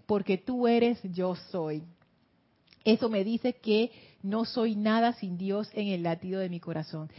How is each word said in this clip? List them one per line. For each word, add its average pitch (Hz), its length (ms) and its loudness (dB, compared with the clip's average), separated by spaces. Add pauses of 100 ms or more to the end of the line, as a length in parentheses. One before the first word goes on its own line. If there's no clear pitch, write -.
"Porque 196 320 0
tú 247 320 0
eres, 233 340 4
yo 185 320 -4
soy". 156 480 -6 (1000)
Eso 226 260 4
me 202 140 0
dice 233 300 0
que 220 380 0 (320)
no 214 220 -2
soy 226 300 0
nada 226 380 2
sin 180 240 -8
Dios 196 360 -4
en 208 140 -4
el 180 160 -2
latido 175 360 -2
de 190 100 -2
mi 175 100 -6
corazón. 156 600 -8